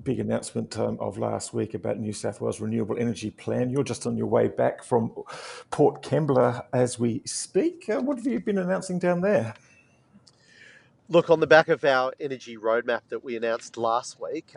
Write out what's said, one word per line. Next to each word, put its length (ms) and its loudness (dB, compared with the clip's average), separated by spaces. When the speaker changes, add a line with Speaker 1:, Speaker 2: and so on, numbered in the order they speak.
Speaker 1:
big 160 -2
announcement, 580 -4
um, 220 -2
of 180 -6
last 360 -4
week 200 -4
about 240 -4
New 140 -6
South 300 -8
Wales 180 -4
Renewable 400 -2
Energy 320 -4
Plan, 380 -4
you're 160 0
just 200 -6
on 120 -2
your 100 -2
way 220 4
back 340 -2
from 300 0
Port 320 2
Kembla 680 2
as 260 0
we 240 0
speak. 640 -2
Uh, 140 -2
what 160 -2
have 100 -6
you 140 -2
been 160 -2
announcing 420 -2
down 220 0
there? 320 0
Speaker 2:
Look, 220 4
on 100 6
the 80 2
back 220 8
of 160 0
our 340 4
energy 380 -8
roadmap 500 0
that 160 -8
we 140 -8
announced 400 -4
last 420 -2
week, 380 -8